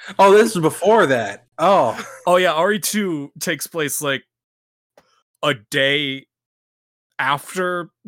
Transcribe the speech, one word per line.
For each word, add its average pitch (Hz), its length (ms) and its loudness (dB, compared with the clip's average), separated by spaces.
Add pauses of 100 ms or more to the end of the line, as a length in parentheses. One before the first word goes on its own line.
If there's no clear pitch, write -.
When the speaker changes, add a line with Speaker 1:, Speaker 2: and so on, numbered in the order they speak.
(180)
Speaker 1:
Oh, 196 140 8
this 214 220 6
is 180 60 -2
before 175 460 2
that. 110 400 -4 (120)
Oh. 151 400 2 (280)
Speaker 2:
Oh, 180 100 4
yeah, 185 160 2
R 175 200 0
E 214 60 -2
two 165 600 -6
takes 160 260 -6
place, 151 360 -6
like, 139 200 -4 (1200)
a 147 120 0
day 135 720 -4 (920)
after 175 720 -4 (200)